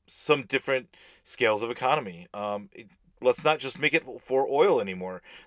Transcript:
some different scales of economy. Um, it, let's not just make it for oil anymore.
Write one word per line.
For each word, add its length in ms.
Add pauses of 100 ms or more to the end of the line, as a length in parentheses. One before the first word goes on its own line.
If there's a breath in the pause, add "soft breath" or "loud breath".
some 380
different 440 (360 soft breath)
scales 380
of 80
economy. 640
Um, 380
it, 160 (320)
let's 240
not 160
just 180
make 160
it 100 (160)
for 300
oil 300
anymore. 420 (240 loud breath)